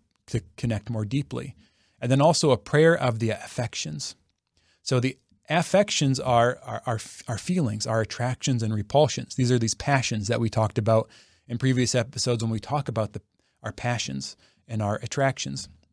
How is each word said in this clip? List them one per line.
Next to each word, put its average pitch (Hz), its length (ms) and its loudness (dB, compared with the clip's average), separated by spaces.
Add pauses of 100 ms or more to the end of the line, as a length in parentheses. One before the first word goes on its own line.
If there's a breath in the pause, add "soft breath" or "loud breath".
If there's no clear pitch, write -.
(280)
to 113 140 -4 (140)
connect 110 340 -4
more 110 160 -2
deeply. 123 480 -6 (460 soft breath)
And 123 100 -4
then 135 120 4
also 160 300 6
a 120 60 4
prayer 160 380 4
of 120 240 -2
the 113 120 0
affections. - 840 -8 (640)
So 131 200 0
the 127 160 -2 (320)
affections 165 680 2
are, 123 440 4
are, 113 220 -8
are, 113 140 0 (280)
are 113 100 -4
feelings, 123 480 0
our 113 140 0
attractions 120 640 -2
and 110 100 0
repulsions. 131 640 2
These 123 160 2
are 127 80 4
these 113 140 0
passions 123 560 0
that 117 100 2
we 113 100 2
talked 110 280 0
about 110 320 2 (380 soft breath)
in 117 100 -6
previous 127 380 2
episodes 120 480 -2
when 113 80 -2
we 110 80 -2
talk 143 280 -4
about 110 260 -4
the, 104 80 -10 (420)
our 110 80 -6
passions 123 640 -6 (300 soft breath)
and 110 140 -4
our 104 160 -2
attractions. 135 720 -4 (240)